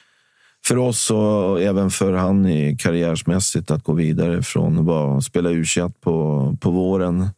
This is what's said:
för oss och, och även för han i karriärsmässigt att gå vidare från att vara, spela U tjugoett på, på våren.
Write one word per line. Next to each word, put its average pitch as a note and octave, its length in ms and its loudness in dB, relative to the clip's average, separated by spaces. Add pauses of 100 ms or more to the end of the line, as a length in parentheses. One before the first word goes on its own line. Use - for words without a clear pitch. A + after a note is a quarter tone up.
(680)
för B2 100 2
oss B2 340 0
och, G#2 400 2
och F2 100 0
även G2 300 2
för F#2+ 220 0
han F#2+ 340 2
i D2+ 300 0
karriärsmässigt E2+ 920 -2
att D#2+ 120 -2
gå D#2 100 -2
vidare E2+ 500 0
från E2 360 0
att D#2+ 60 2
vara, D2 360 0
spela F2 280 -2
U E2 160 0
tjugoett F2 360 -4
på, D2+ 600 0
på F#2+ 100 0
våren. F#2 680 0